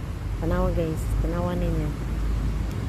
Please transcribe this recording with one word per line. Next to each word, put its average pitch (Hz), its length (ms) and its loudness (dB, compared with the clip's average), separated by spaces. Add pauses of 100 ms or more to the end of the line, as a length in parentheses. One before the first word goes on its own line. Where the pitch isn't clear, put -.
(440)
Tanawa, 180 320 2
guys. 160 240 2 (240)
Tanawa 175 320 0
ninyo. 170 340 2 (1000)